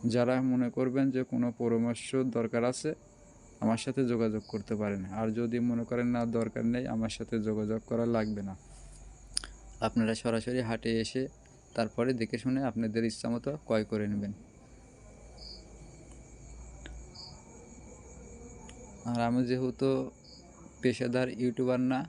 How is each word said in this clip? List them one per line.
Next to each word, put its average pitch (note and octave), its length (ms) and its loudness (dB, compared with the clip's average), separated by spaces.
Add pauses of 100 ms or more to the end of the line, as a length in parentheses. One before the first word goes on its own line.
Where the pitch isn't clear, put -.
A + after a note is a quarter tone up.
(140)
যারা B2 220 6 (160)
মনে B2 240 4
করবেন C3 300 4 (100)
যে B2+ 60 2 (100)
কোনো A#2+ 160 2 (120)
পরামর্শ A#2 480 2 (300)
দরকার A#2 340 2
আছে, D3+ 180 -2 (760)
আমার A2+ 200 4
সাথে C3+ 180 0 (100)
যোগাযোগ A2 400 2
করতে G#2 300 -2
পারেন। G2+ 200 0 (180)
আর A2+ 80 2 (100)
যদি A#2 200 0 (120)
মনে A#2 200 0
করেন A#2+ 260 2
না, A#2+ 60 2 (160)
দরকার A2+ 360 0
নেই, B2 100 0 (120)
আমার A2 220 0
সাথে A#2 180 -4 (120)
যোগাযোগ G#2+ 320 0 (100)
করা A#2 160 2 (100)
লাগবে G#2+ 340 0
না, F#2+ 40 -8 (1300)
আপনারা A2+ 320 4 (100)
সরাসরি B2 380 2
হাটে A2+ 300 0 (120)
এসে B2+ 200 -2 (500)
তারপরে A#2 400 2
দেখে A2+ 300 0
শুনে C3 160 2 (100)
আপনাদের A2+ 400 0
ইচ্ছা - 200 -6
মতো A#2 220 -2 (160)
ক্রয় A2 240 4
করে G#2 200 0
নেবেন। G2+ 220 -2 (4000)
আর A#2+ 180 -2
আমি B2 220 4
যেহেতু B2+ 400 2 (920)
পেশাদার B2+ 460 2 (140)
ইউটিউবার B2+ 400 2 (120)
না C3 160 0